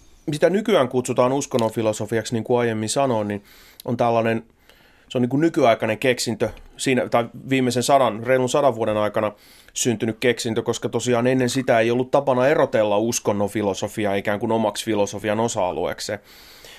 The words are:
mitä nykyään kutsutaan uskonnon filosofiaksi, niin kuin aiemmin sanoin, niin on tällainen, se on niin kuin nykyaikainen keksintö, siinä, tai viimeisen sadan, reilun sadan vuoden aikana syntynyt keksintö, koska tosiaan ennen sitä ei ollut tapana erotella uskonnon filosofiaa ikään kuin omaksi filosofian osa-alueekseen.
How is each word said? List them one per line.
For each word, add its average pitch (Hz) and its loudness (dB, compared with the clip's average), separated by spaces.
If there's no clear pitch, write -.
mitä 156 2
nykyään 190 2
kutsutaan 123 0
uskonnon 127 -2
filosofiaksi, 110 -2
niin 110 -4
kuin 123 0
aiemmin 110 -2
sanoin, 120 0
niin 101 -6
on 123 -4
tällainen, 117 2
se 131 -4
on 123 2
niin 123 0
kuin 139 0
nykyaikainen 123 2
keksintö, 117 0
siinä, 123 0
tai 120 0
viimeisen 127 2
sadan, 120 2
reilun 127 2
sadan 143 2
vuoden 107 -2
aikana 104 0
syntynyt 113 -2
keksintö, 117 0
koska 117 -4
tosiaan 120 0
ennen 131 2
sitä 123 2
ei 113 2
ollut 127 -2
tapana 135 2
erotella 117 2
uskonnon 107 0
filosofiaa 104 -2
ikään 101 -2
kuin 113 -2
omaksi 110 -2
filosofian 104 -2
osa-alueekseen. 95 -4